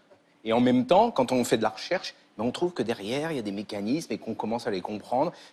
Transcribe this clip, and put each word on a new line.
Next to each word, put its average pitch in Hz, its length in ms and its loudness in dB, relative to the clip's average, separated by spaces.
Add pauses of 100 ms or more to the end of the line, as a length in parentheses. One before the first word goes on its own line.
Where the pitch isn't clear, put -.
(440)
Et 110 100 0
en 117 80 4
même 123 240 4
temps, 202 240 6
quand 131 220 0
on 123 120 4
fait 117 140 2
de 110 60 2
la 107 60 2
recherche, - 440 -6 (240)
ben, 110 60 -4
on 123 80 0
trouve 175 220 -2
que 127 100 -4
derrière, 117 480 -4
il 147 60 -2
y - 20 -2
a 113 40 -6
des 104 80 -4
mécanismes 107 640 -4
et 101 60 -6
qu'on 110 160 -8
commence 117 320 -4
à 117 40 -2
les 95 100 -2
comprendre 120 500 -2 (220)